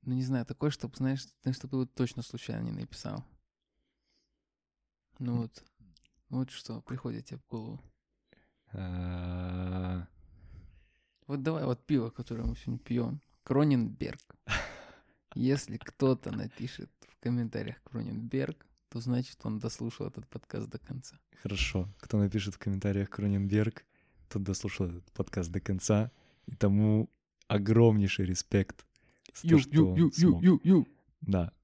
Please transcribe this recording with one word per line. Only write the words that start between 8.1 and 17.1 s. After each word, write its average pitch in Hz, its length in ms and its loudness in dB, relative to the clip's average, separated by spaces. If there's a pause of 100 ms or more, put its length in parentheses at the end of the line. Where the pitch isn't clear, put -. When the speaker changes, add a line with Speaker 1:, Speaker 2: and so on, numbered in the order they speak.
Speaker 2:
А. 90 1300 -6 (1200)
Speaker 1:
Вот 139 160 -6
давай 156 220 0
вот 123 220 -2
пиво, 120 240 0
которое 117 340 -8
мы 117 120 -2
сегодня 120 220 -6
пьем. 120 420 -2 (220)
Кроненберг. - 960 0 (100)
Speaker 2:
<laughs> - 880 -8
Speaker 1:
Если 127 420 -2
кто-то - 540 -2
напишет - 600 -10 (100)
в - 200 -20